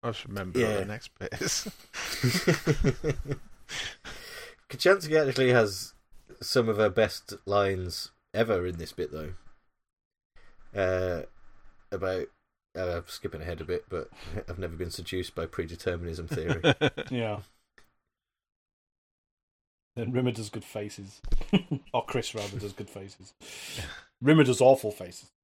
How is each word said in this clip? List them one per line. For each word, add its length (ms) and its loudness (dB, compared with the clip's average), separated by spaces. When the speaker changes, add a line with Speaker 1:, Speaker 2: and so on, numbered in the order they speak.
Speaker 1:
I 80 -4
just 140 -8
remember 360 -4
what 80 4
Speaker 2:
Yeah. 100 0
Speaker 1:
the 60 -2
next 340 -10
bit 220 -8
is. 280 -2
<laughs> 0 -
Speaker 2:
Kochanski 580 4
actually 260 4
has 420 2
some 280 2
of 80 2
her 140 4
best 440 0
lines 640 0
ever 320 2
in 120 -4
this 140 -10
bit, 200 -6
though. 220 -10
Uh, 480 0
about, 360 -2
uh, 300 -2
skipping 340 -10
ahead 200 -6
a 40 -8
bit, 240 -2
but 220 -6
<laughs> 200 -8
I've 100 -8
never 180 -6
been 140 -6
seduced 440 -6
by 120 -4
predeterminism 840 -6
theory. 340 -2
Speaker 1:
<laughs> 40 -10
Speaker 3:
Yeah. 300 -2
Then 160 -4
Rimmer 180 2
does 200 -6
good 140 -10
faces. 560 -10
<laughs> 400 0
Or 120 2
Chris, 300 -2
rather, 240 -6
does 140 -8
good 180 -12
faces. 420 -16
Rimmer 240 8
does 160 4
awful 300 8
faces. 400 -14